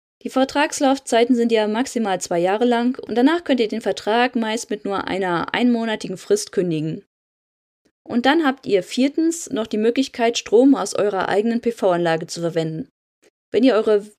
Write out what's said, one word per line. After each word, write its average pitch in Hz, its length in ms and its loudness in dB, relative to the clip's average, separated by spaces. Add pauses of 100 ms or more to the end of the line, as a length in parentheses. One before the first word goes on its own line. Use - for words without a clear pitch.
(220)
Die 233 80 -8
Vertragslaufzeiten 269 1080 2
sind 233 160 2
ja 214 160 2
maximal 214 520 -2
zwei 175 200 -2
Jahre 202 240 2
lang 240 340 0
und - 160 -8
danach 311 300 4
könnt 254 160 0
ihr 214 80 2
den 220 120 -4
Vertrag 233 540 0
meist 220 340 -4
mit 208 160 -6
nur 196 220 -4
einer 180 480 -2
einmonatigen 220 600 0
Frist - 360 -2
kündigen. 165 520 -4 (960)
Und 240 240 -2
dann 311 180 2
habt 269 220 -4
ihr 185 160 2
viertens 302 680 -2
noch 220 160 -4
die 214 120 -4
Möglichkeit, 233 600 0
Strom 262 360 4
aus 190 200 -4
eurer 196 340 -2
eigenen 226 320 0
P-V-Anlage 170 640 0
zu - 140 -12
verwenden. 160 480 -4 (640)
Wenn 214 120 2
ihr 247 100 6
eure 214 320 2 (120)